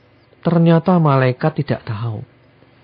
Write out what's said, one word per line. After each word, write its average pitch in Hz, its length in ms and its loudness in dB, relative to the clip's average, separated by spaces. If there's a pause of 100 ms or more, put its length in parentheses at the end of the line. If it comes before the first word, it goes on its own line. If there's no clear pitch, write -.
(460)
Ternyata 170 560 2
malaikat 135 560 0
tidak 127 240 -6
tahu. 113 400 -10 (600)